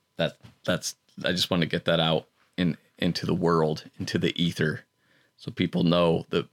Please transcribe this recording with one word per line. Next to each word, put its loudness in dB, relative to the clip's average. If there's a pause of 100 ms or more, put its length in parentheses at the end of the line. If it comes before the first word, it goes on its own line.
(180)
That, -2 (260)
that's, -4 (280)
I 0
just -2
want 0
to 0
get -4
that 2
out 0 (300)
in, 0 (200)
into -2
the 0
world, 0 (140)
into -4
the 0
ether, -2 (560)
so -12
people -2
know 4
that -2